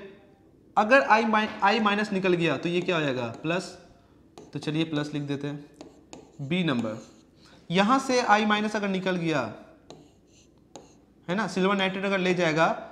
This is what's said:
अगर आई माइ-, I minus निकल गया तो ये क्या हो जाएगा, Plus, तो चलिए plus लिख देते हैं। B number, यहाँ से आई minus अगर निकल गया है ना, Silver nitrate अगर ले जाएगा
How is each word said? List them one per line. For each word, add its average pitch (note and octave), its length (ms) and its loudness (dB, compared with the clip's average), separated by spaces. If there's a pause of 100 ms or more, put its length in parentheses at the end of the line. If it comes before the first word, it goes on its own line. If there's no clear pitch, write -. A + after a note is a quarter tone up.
(760)
अगर A3 260 6
आई A3+ 240 4
माइ-, G#3+ 220 2 (140)
I G#3 160 4
minus G#3 340 0
निकल F#3+ 200 2
गया D#3+ 240 2
तो F3 120 -4
ये F3 120 0
क्या F3 160 0
हो D#3+ 40 0
जाएगा, B2 400 -2
Plus, E3+ 360 -4 (760)
तो D3 60 -8
चलिए D#3 260 -2
plus D3 280 -4
लिख D3 100 -6
देते C#3+ 240 -6
हैं। C#3+ 180 -10 (760)
B E3+ 220 -2
number, A2+ 380 -2 (680)
यहाँ G3+ 320 2
से B3+ 200 0
आई G#3+ 240 4
minus G#3 300 0
अगर G3+ 140 -4
निकल F#3 280 -2
गया D#3+ 240 0 (1900)
है F3 60 -2
ना, G#3 120 -2
Silver F#3+ 280 2
nitrate F#3+ 300 0
अगर G3 120 2
ले F#3 160 2
जाएगा E3 340 4 (240)